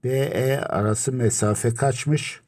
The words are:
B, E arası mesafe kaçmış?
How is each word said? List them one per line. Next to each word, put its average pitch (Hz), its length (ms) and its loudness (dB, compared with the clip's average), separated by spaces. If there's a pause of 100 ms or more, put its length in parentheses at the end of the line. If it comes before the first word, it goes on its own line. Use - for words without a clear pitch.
B, 123 40 -2 (100)
E 131 400 0
arası 107 540 0
mesafe 117 640 0
kaçmış? 143 720 0